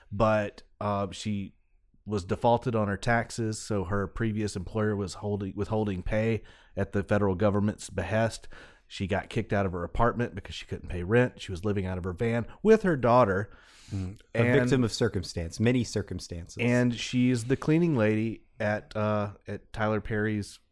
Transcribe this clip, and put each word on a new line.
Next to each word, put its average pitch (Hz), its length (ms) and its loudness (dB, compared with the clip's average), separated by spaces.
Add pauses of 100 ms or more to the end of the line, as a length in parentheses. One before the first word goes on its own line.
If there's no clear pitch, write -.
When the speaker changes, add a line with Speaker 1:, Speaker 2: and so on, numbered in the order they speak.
(120)
Speaker 1:
but, 107 500 2 (180)
uh, 101 300 -2
she 101 440 -6 (520)
was 101 180 -4
defaulted 117 520 2
on 107 100 2
her 98 120 -2
taxes, 117 600 -2
so 101 260 -4
her 98 220 -2
previous 107 500 -4
employer 107 380 -2
was 98 200 -4
holding, 101 420 -4
withholding 104 460 -2
pay 110 400 0 (340)
at 98 160 -4
the 101 100 0
federal 101 320 2
government's 101 540 0
behest. 110 580 -2 (400)
She - 200 -6
got 90 240 -2
kicked 110 240 -2
out 101 100 2
of 90 80 0
her 87 120 -4
apartment 117 500 0
because - 200 -12
she - 120 -14
couldn't - 240 -10
pay 90 120 -4
rent. 120 380 4
She - 100 -12
was 87 140 -8
living 101 220 0
out 92 100 -4
of 87 80 -6
her 92 80 -4
van 117 320 -2 (180)
with 214 200 6
her 180 140 2
daughter. 117 540 4 (420)
Speaker 2:
Mm. 98 260 -6 (160)
A 113 40 2
Speaker 1:
And 120 220 4
Speaker 2:
victim 123 240 4
of 107 80 0
circumstance, 90 640 -2
many 120 240 4
circumstances. 90 800 -6
Speaker 1:
And 123 340 2
she's 123 500 2
the 131 120 2
cleaning 160 400 2
lady 110 460 2 (180)
at, 104 340 -2
uh, 107 360 0 (180)
at - 240 -12
Tyler 107 300 0
Perry's 107 560 -2 (140)